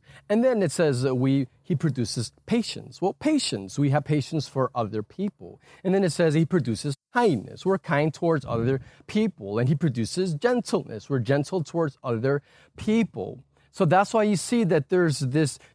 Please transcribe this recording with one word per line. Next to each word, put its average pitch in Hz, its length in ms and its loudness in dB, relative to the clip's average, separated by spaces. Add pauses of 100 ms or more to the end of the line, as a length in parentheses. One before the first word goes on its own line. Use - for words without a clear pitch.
(280)
And 220 140 2
then 247 180 4
it 175 120 2
says 143 300 2
that 131 120 0
we, 135 320 2 (160)
he 170 140 -2
produces 127 560 -2 (140)
patience. - 540 -4
Well, 190 120 -2
patience, 135 640 -2
we 143 120 2
have 143 140 2
patience 151 440 -2
for 131 260 -2
other 110 300 -4
people. - 560 -10 (240)
And 190 100 0
then 196 80 2
it 180 80 2
says 160 240 2
he 165 100 4
produces 139 520 -2 (180)
kindness. 196 500 0
We're 190 140 2
kind 151 340 0
towards 165 320 0
other 117 360 -2 (260)
people. 117 540 -2
And 127 80 2
he 156 80 2
produces 151 580 -2
gentleness. 202 760 -2
We're 135 120 0
gentle 143 420 0
towards 160 400 -4
other 131 400 0 (340)
people. 127 680 -2 (260)
So - 140 0
that's 180 280 4
why 220 120 4
you 208 120 2
see 233 280 0
that 160 240 2
there's 175 320 2
this 143 400 0 (140)